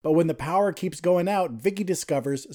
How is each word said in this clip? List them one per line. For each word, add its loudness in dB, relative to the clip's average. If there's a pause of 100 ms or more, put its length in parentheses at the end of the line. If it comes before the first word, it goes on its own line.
But 2
when 4
the 0
power 0
keeps -6
going 2
out, 0
Vicky -2
discovers -2